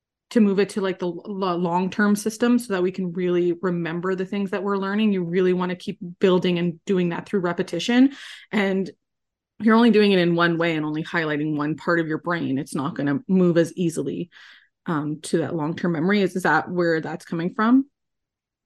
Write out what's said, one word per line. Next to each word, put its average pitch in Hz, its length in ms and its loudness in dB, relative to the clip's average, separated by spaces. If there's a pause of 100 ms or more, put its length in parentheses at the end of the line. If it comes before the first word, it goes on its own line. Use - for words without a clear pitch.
(320)
to 240 100 4
move 196 180 4
it 190 100 2
to, 208 120 -6
like, 190 180 -2
the 185 80 -4
l-, 170 200 -8
l-, 190 300 -2
long-term 190 580 2
system 240 420 0
so 233 160 -2
that 180 80 0
we 180 100 0
can 185 220 -6
really 175 480 0
remember 175 540 -2
the 185 100 -4
things 196 260 -4
that 196 120 -4
we're 202 120 -2
learning. 202 380 0
You 185 100 0
really 180 300 2
wanna 180 220 -2
keep - 240 -12 (200)
building 180 380 2
and 170 280 -4
doing 180 240 0
that 170 180 -8
through 196 140 -2
repetition. 185 720 0 (380)
And 190 380 -2 (720)
you're 220 140 6
only 233 160 6
doing 208 200 6
it 185 80 6
in 170 160 4
one 170 220 2
way 165 180 0
and 151 100 -2
only 151 180 -4
highlighting 156 520 -2
one 147 200 -2
part 170 240 0
of 160 80 -2
your 156 100 -4
brain. 151 400 -4
It's - 180 -8
not 143 200 -4
gonna 143 320 -2
move 180 300 4
as 165 200 2
easily, 165 520 -4 (580)
um, 151 340 -4
to - 160 -2
that 160 180 -2
long-term 165 360 -4
memory. 185 300 0
Is, 180 140 -2
is 180 80 -4
that 156 260 0
where 170 300 0
that's 156 240 -10
coming 170 300 -4
from? 254 320 4 (800)